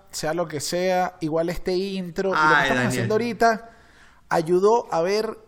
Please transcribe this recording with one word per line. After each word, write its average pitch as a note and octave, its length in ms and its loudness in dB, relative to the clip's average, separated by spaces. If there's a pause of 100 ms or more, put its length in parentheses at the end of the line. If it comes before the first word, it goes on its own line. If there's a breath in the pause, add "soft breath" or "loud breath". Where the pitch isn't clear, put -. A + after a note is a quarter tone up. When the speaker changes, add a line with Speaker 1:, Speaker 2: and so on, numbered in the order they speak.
Speaker 1:
sea D#3 240 -6
lo F3 140 -2
que D3+ 120 -8
sea, F3+ 640 -2
igual D#3+ 280 -2
este F3+ 260 -4
intro F#3+ 540 -4
y - 40 0
lo D3+ 40 0
que D#3 40 2
Speaker 2:
Ay, D#3 120 6 (100)
Speaker 1:
estamos C3+ 60 2
Speaker 2:
Daniel. B2 180 0
Speaker 1:
haciendo B2 280 -2
ahorita A#3 540 0 (600 loud breath)
ayudó F3+ 640 2
a E3 100 2
ver G#3 360 -2 (100)